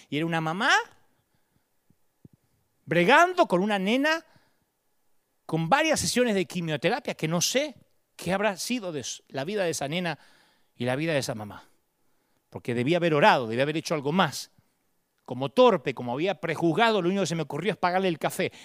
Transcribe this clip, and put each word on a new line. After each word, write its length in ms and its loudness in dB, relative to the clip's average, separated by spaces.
Y 80 -4
era 80 -2
una 160 -2
mamá 320 0
bregando 640 4
con 140 2
una 180 0
nena 460 0
con 240 -4
varias 320 2
sesiones 340 0
de 100 0
quimioterapia 680 -4
que 140 -4
no 100 0
sé 340 -2
qué 160 -4
habrá 240 0
sido 340 -6
de 80 -6
s-, 300 -10
la 160 -6
vida 180 -2
de 60 0
esa 180 -4
nena 320 -4
y 80 -8
la 140 0
vida 160 -2
de 60 0
esa 160 -4
mamá. 280 -12
Porque 240 -8
debía 240 0
haber 160 0
orado, 340 6
debía 160 0
haber 140 -2
hecho 180 -4
algo 160 -4
más. 400 0
Como 240 -6
torpe, 460 4
como 180 -8
había 300 -4
prejuzgado, 600 2
lo 60 0
único 140 0
que 60 0
se 80 -4
me 80 -4
ocurrió 280 -4
es 60 -8
pagarle 320 0
el 100 -4
café. 320 -4